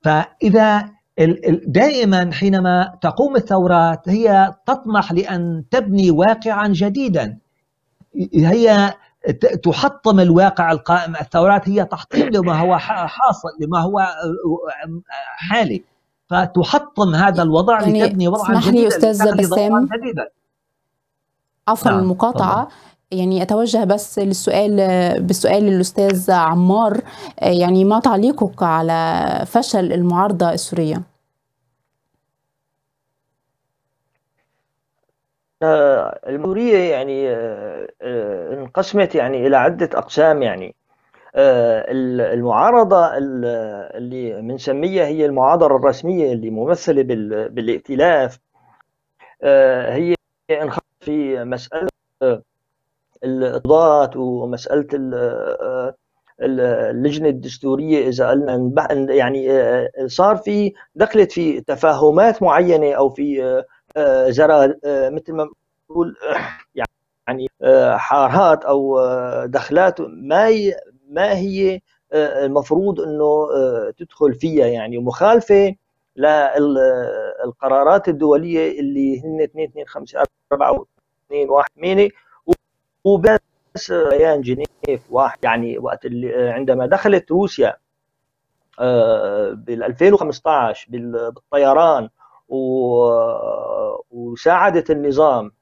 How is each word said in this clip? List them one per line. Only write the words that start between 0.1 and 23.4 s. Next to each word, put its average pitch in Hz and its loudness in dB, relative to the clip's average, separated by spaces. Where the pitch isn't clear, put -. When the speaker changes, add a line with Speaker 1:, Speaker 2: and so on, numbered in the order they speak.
Speaker 1:
ال-، 165 2
ال-، 165 0
دائما 202 2
حينما 185 0
تقوم 262 0
الثورات 175 2
هي 196 4
تطمح 220 -2
لأن 175 -4
تبني 196 2
واقعا 208 2
جديدا، 185 -2
هي 202 4
ت-، 151 0
تحطم 220 2
الواقع 175 4
القائم. 165 -2
الثورات 180 0
هي 196 0
تحطيم 277 -2
لما 180 0
هو 180 2
ح-، 185 -4
حاصل، 220 -2
لما 160 -2
هو، 196 -2
آه، 190 2
آه، 165 -6
حالي، 185 -4
فتحطم 185 0
هذا 175 2
الوضع 185 2
Speaker 2:
يعني 214 2
Speaker 1:
لتبني 185 0
وضعا 208 -2
Speaker 2:
اسمح 185 2
لي 196 4
Speaker 1:
جديدا، 233 4
Speaker 2:
أستاذ 214 2
Speaker 1:
لتخلق 202 4
Speaker 2:
بسام. 202 0
Speaker 1:
وضعا 254 2
جديدا. 220 -8
Speaker 2:
عفوا 214 0
Speaker 1:
نعم، 196 0
Speaker 2:
المقاطعة. 190 0
Speaker 1:
تفضل. - -14
Speaker 2:
يعني 185 -2